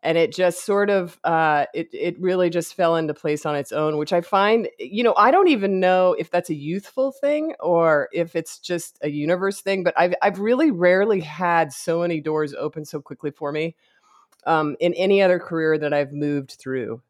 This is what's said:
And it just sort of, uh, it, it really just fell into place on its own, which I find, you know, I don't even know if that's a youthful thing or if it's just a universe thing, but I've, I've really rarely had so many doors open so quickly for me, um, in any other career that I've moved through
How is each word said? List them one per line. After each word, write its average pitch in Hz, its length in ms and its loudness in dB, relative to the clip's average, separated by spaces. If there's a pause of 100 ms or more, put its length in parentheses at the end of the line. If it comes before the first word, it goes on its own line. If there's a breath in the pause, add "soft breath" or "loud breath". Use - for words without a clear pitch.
And 160 140 0
it 165 160 2
just 180 320 -2
sort 202 240 0
of, 190 340 -2
uh, 156 520 2
it, 165 180 -6
it 175 260 -6
really 180 300 0
just 165 240 -4
fell 170 220 2
into 160 180 -2
place 151 320 -4
on 147 100 -2
its 143 160 -6
own, 151 260 -2
which 151 140 -4
I 175 100 2
find, 202 460 2 (120)
you 196 240 -4
know, 226 120 4
I 208 140 6
don't 370 180 6
even 196 320 2
know 185 380 4
if 165 140 -6
that's 175 180 -2
a 160 60 -2
youthful 196 560 -4
thing 302 480 -2
or 165 520 2
if 170 240 -4
it's 165 220 -6
just - 460 -8
a 151 60 -2
universe 175 520 -2
thing, 196 220 -2
but 170 120 0
I've, 175 280 2
I've 190 160 0
really 254 320 2
rarely 190 480 2
had 165 520 -2
so 170 280 -4
many 170 200 -2
doors 151 360 -4
open 156 280 -8
so 151 160 -10
quickly 147 300 -10
for 143 220 -8
me, 156 240 -6 (720 soft breath)
um, 156 320 0
in 170 160 0
any 196 260 2
other 180 160 4
career 160 400 -2
that 147 160 -2
I've 143 200 -2
moved 143 460 -4
through 120 500 -6